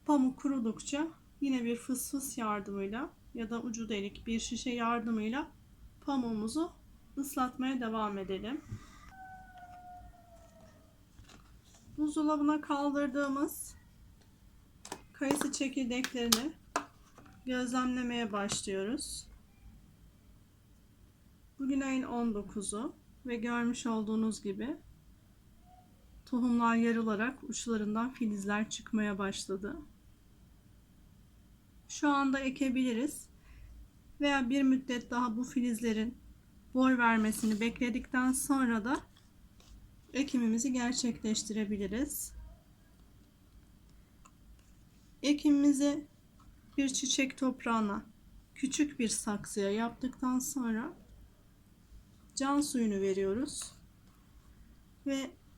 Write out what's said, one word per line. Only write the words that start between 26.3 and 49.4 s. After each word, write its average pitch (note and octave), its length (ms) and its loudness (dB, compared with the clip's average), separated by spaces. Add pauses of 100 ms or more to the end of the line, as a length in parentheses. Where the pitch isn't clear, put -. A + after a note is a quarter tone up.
yarılarak A3+ 680 2
uçlarından A3+ 680 -2
filizler G#3 580 -2
çıkmaya G#3 480 -2
başladı. G3 580 -4 (2000)
Şu - 200 0
anda C#4 320 4
ekebiliriz C4 880 0 (920)
veya C#4 300 2
bir C#4 120 4
müddet C4 480 4
daha A#3+ 260 0
bu B3 80 0
filizlerin A#3 760 0 (560)
boy B3+ 240 6
vermesini A3 640 4
bekledikten B3+ 720 0
sonra B3+ 520 2
da C#4+ 160 0 (1120)
ekimimizi A#3+ 600 2
gerçekleştirebiliriz. A3 1600 0 (3000)
Ekimimizi C#4+ 880 6 (680)
bir C#4 100 4
çiçek C4 500 0
toprağına, A3+ 640 0 (500)
küçük C#4+ 440 0
bir A3+ 100 2
saksıya G3+ 640 -2